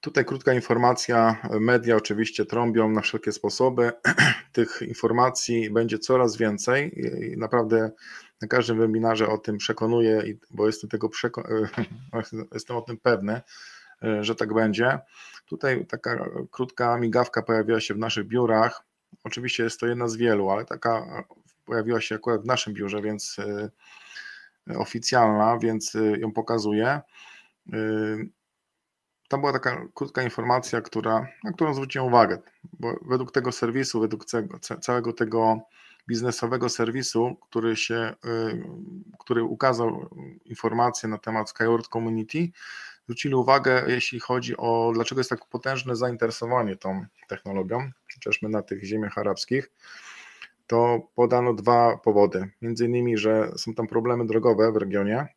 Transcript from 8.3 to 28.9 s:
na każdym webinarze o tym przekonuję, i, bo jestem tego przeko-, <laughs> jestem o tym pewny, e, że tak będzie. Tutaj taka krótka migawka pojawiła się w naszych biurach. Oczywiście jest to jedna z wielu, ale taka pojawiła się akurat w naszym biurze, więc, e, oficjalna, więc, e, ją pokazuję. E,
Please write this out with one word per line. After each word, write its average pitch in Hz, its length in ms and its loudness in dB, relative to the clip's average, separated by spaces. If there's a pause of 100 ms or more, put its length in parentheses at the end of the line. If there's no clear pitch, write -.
na 110 60 -10
każdym 117 300 2
webinarze 110 500 2
o 107 100 0
tym 104 200 -6
przekonuję, 110 680 2
i, 107 140 -8 (120)
bo 107 160 0
jestem 110 220 -4
tego 107 200 -4
przeko-, 110 580 -4 (360)
<laughs> 110 500 -8
jestem 117 240 -8
o 113 40 -4
tym 117 160 -12
pewny, 110 440 0 (640)
e, 107 200 -2
że 110 120 0
tak 110 180 0
będzie. 113 460 2 (460)
Tutaj - 400 -2
taka - 440 -6 (220)
krótka 123 460 0
migawka 120 440 2
pojawiła 110 380 2
się 107 140 -4
w 101 40 -4
naszych 110 300 -4
biurach. 113 560 2 (400)
Oczywiście 120 400 -4
jest 113 160 -4
to 117 80 -2
jedna 120 200 -2
z 113 80 -4
wielu, 110 340 4
ale 104 160 0
taka - 580 -4 (420)
pojawiła 113 360 0
się 110 140 -6
akurat 110 260 -2
w 110 40 -12
naszym 120 280 -2
biurze, 104 280 -6
więc, 107 380 -6
e, - 1400 -12
oficjalna, 113 800 2
więc, 110 380 -2
e, 107 240 2
ją 110 120 -4
pokazuję. 110 560 0
E, - 960 -8 (1500)